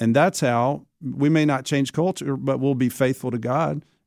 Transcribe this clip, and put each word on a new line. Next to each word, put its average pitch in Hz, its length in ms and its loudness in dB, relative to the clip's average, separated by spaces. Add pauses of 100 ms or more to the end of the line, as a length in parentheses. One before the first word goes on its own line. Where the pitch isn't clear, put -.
and 113 160 2
that's 175 240 2
how 123 460 0 (140)
we 135 280 -2
may 156 160 4
not 135 200 0
change 139 280 -2
culture, 151 440 -2
but 135 220 -2
we'll 135 160 0
be 127 140 2
faithful 127 420 -2
to 120 80 -4
God 147 460 -2 (220)